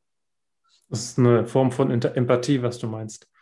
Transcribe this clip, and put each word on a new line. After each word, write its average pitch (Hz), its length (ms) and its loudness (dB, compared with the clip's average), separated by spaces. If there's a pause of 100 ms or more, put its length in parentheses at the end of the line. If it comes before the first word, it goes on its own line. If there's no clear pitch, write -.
(880)
Das 117 140 -6
ist - 160 -6
eine 120 280 4
Form 131 240 2
von 135 200 0
Inter-, 123 240 -2
Empathie, 123 460 0
was 117 160 -4
du 120 100 -8
meinst. 110 400 -10 (140)